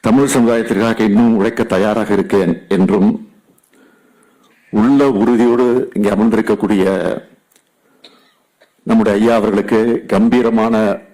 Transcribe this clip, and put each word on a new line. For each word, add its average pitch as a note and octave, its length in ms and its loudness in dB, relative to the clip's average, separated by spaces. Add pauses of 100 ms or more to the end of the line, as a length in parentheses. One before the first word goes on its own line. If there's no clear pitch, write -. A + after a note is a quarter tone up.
தமிழ் C3+ 300 2
சமுதாயத்திற்காக A2+ 760 0
இன்னும் A2+ 280 2
உழைக்க A2 260 -2 (100)
தயாராக G#2 440 -2
இருக்கேன் F#2+ 340 0 (240)
என்றும், G3 320 2 (1600)
உள்ள C#3 360 2 (140)
உறுதியோடு A#2+ 460 2 (320)
இங்கே G#2 160 0
அமர்ந்திருக்கக்கூடிய G#2 680 0 (2000)
நம்முடைய A2 300 2
ஐயா A#2 200 2
அவர்களுக்கு G#2+ 400 -2 (340)
கம்பீரமான A2+ 600 0 (380)